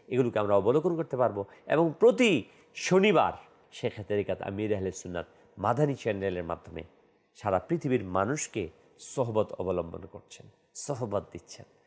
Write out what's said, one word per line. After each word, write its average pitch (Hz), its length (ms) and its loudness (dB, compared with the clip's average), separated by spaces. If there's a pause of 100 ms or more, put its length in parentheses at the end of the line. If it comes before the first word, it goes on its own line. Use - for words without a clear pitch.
এগুলোকে 120 300 0
আমরা 104 180 2
অবলোকন 147 400 2
করতে 156 200 -6
পারবো। 101 280 0 (220)
এবং 160 320 2
প্রতি 214 460 6 (300)
শনিবার 180 580 4 (400)
শাইখে 110 320 -6
তরিকাত 95 380 -2
আমির 104 320 -2
আহলে 95 180 -2
সুন্নাত 87 340 -8 (320)
মাদানী 123 360 2
চ্যানেলের 98 500 -2
মাধ্যমে 82 380 -8 (520)
সারা 98 240 0
পৃথিবীর 127 460 0
মানুষকে 98 640 -2 (300)
সোহবত 110 540 -2
অবলম্বন 87 480 -4 (120)
করছেন, - 340 -20 (280)
সোহবত 113 580 -4
দিচ্ছেন। - 340 -16 (200)